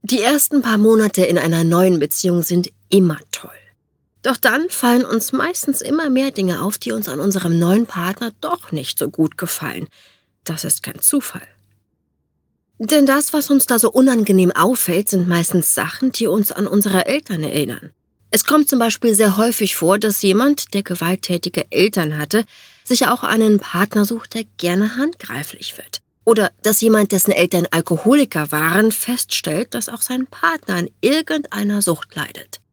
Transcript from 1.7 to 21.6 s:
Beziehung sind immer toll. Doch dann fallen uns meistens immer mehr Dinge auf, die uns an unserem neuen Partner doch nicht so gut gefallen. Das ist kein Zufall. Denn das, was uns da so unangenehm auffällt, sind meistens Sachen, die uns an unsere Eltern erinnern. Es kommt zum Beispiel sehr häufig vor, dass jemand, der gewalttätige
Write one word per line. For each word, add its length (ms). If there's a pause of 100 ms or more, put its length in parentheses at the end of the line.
Beziehung 420
sind 300 (160)
immer 320 (100)
toll. 200 (720)
Doch 160
dann 320
fallen 340
uns 260
meistens 500
immer 300
mehr 220
Dinge 300
auf, 160
die 120
uns 180
an 120
unserem 400
neuen 260
Partner 540
doch 320
nicht 260
so 100
gut 300
gefallen. 480 (560)
Das 220
ist 180
kein 160
Zufall. 480 (1300)
Denn 260
das, 260
was 180
uns 160
da 120
so 140
unangenehm 580
auffällt, 580
sind 200
meistens 460
Sachen, 360
die 160
uns 240
an 160
unsere 400
Eltern 380
erinnern. 480 (380)
Es 140
kommt 240
zum 100
Beispiel 360
sehr 220
häufig 380
vor, 240
dass 240
jemand, 520
der 80
gewalttätige 880